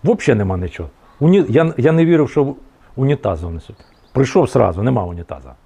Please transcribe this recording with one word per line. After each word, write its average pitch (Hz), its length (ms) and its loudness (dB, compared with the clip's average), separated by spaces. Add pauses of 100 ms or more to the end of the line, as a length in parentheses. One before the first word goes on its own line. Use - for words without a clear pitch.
взагалі 151 340 2
нема 95 200 -2
нічого. 87 320 -8 (300)
Уні-, 175 300 4
я, 160 280 2
я 139 140 2
не 165 140 4
вірив, 156 240 2
що 139 260 -2 (400)
унітаз 127 480 -2
унесуть. 82 420 -14 (260)
Прийшов 135 380 0
сразу, 98 340 0
нема 123 200 -2
унітаза. 82 500 -12 (120)